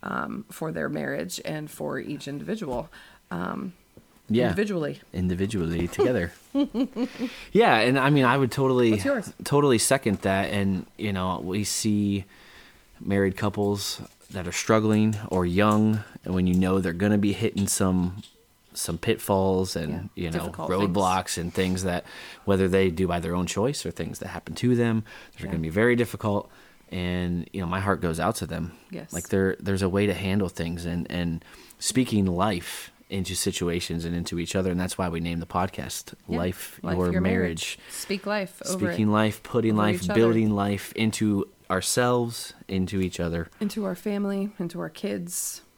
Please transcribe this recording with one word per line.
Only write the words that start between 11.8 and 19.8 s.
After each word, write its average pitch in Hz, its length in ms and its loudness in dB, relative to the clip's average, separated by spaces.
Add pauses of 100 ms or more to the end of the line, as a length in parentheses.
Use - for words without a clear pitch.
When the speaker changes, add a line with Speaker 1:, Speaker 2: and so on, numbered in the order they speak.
Speaker 2:
married 98 360 2
couples 101 640 -2 (300)
that 92 180 -8
are 85 40 -8
struggling 107 640 4 (120)
or 90 180 2
young, 107 540 4 (240)
and 90 100 -2
when 92 120 4
you 90 80 4
know 92 260 4
they're 87 120 0
gonna 104 260 2
be 101 140 2
hitting 101 360 0
some, 92 540 2 (500)
some - 260 -6
pitfalls 95 800 2
and, 78 160 -4